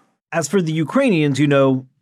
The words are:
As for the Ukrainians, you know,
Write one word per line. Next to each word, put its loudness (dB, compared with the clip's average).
As -4
for 0
the -4
Ukrainians, 0
you 2
know, 2